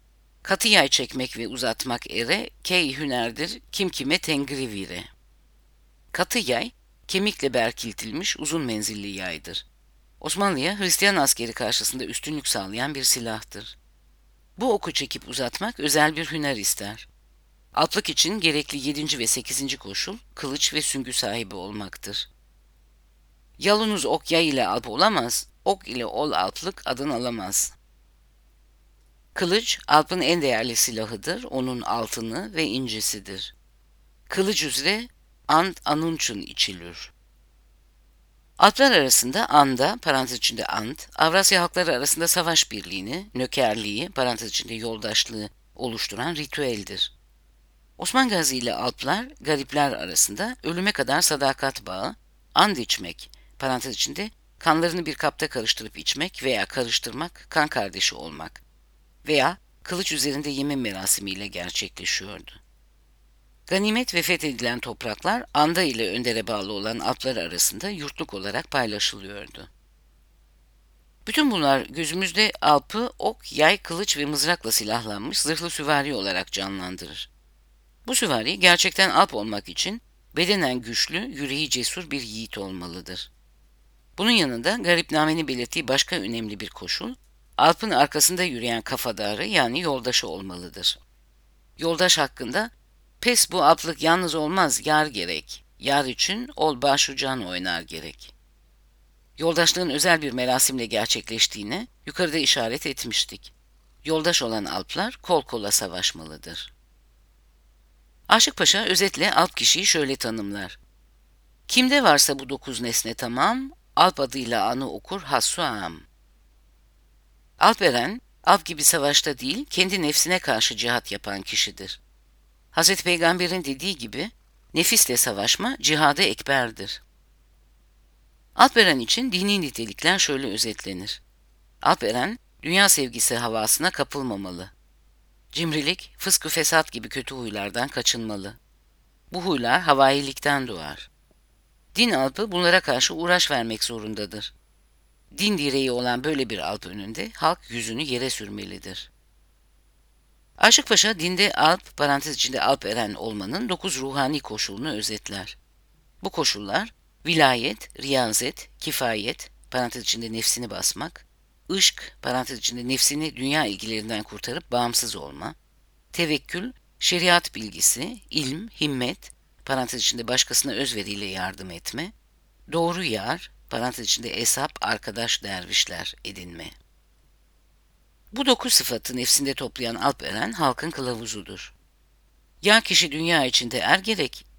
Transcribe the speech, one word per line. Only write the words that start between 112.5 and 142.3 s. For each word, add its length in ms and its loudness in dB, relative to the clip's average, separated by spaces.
nesne 340 -2
tamam, 580 0
Alp 240 6
adıyla 480 -2
anı 240 -4
okur 300 -10
hassu 400 0
am." 380 -4
Alp 240 6
eren, 380 2
Alp 200 6
gibi 200 -4
savaşta 540 4
değil, 320 -4
kendi 320 2
nefsine 360 4
karşı 380 0
cihat 360 0
yapan 300 -6
kişidir. 580 -4
Hazreti 340 4
Peygamber'in 600 2
dediği 340 -4
gibi, 320 -8
"Nefisle 420 4
savaşma, 640 2
cihadı 420 4
ekberdir." 800 0
Alp 220 8
eren 220 8
için 340 0
dini 280 2
nitelikler 580 0
şöyle 280 0
özetlenir: 760 -4
Alp 220 4
eren, 340 0
dünya 260 6
sevgisi 480 2
havasına 540 2
kapılmamalı. 800 -4
Cimrilik, 640 -2
fıskı 300 0
fesat 440 4
gibi 160 -10
kötü 260 -8
huylardan 540 -4
kaçınmalı. 640 -4
Bu 100 -4
huylar 380 4
havailikten 880 4
doğar. 420 -10
Din 160 4
alpı 420 0